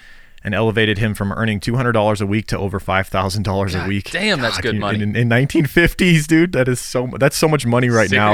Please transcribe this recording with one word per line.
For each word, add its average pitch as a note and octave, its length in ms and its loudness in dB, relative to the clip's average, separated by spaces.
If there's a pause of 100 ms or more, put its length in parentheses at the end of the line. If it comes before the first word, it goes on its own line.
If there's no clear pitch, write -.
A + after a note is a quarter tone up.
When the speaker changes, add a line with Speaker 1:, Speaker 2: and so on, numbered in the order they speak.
(420)
Speaker 1:
and G#2 140 -4
elevated G#2+ 420 0
him G#2+ 160 -2
from G2 160 -4
earning G#2 300 -2
two A#2+ 160 -4
hundred A#2+ 160 0
dollars G#2+ 280 2
a G2+ 60 -2
week G#2 220 -2
to F#2 100 -4
over F#2+ 220 -4
five F#2+ 260 -2
thousand F#2+ 380 -2
dollars F#2+ 320 -2
a - 20 -2
Speaker 2:
God E2+ 100 -4
Speaker 1:
week. G2 220 -4
Speaker 2:
damn, F#3 300 -2
that's A#2 160 -2
Speaker 1:
God, - 60 -6
Speaker 2:
good A2+ 100 -2
Speaker 1:
dude, G#2+ 80 -2
Speaker 2:
money. G#2 240 -2
Speaker 1:
in, G2+ 100 -2
in A#2+ 140 0
nineteen C#3 380 2
fifties, E3+ 600 2
dude, E3 240 4
that C3 160 2
is B2+ 140 -2
so B2+ 260 -4
mu-, B2 120 -10
that's C3+ 180 2
so D#3+ 100 2
much D3 180 2
money A#2+ 260 2
right A2 200 4
now. G#2 240 4